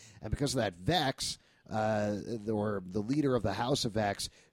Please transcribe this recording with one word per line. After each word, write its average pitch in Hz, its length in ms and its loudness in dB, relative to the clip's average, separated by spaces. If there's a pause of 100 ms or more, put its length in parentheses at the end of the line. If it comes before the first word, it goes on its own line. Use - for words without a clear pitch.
(200)
and 107 100 -8
because 135 240 0
of 131 60 2
that, 101 140 0
Vex, 135 640 0 (300)
uh, 107 480 2 (280)
the, 110 80 0
or 104 300 0 (100)
the 104 80 0
leader 135 340 2
of 117 80 2
the 98 120 2
House 120 320 0
of 110 80 -2
Vex, 101 340 0 (240)